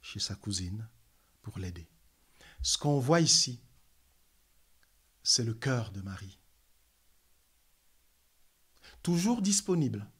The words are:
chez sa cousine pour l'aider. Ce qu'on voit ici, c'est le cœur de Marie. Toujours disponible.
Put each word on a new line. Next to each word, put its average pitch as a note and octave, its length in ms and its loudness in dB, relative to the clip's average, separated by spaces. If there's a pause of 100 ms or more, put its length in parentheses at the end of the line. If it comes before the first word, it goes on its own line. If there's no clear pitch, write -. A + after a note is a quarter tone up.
chez - 180 -12
sa - 160 -6
cousine G2 540 -6 (540)
pour G#2+ 180 -12
l'aider. E2+ 280 -12 (720)
Ce - 140 0
qu'on D3 220 4
voit D3 220 4
ici, B2+ 420 4 (1600)
c'est - 220 2
le A2+ 100 -2
cœur A2+ 380 -2
de G2 80 -12
Marie. F#2+ 400 -12 (2750)
Toujours F#3 360 2
disponible. E3 800 0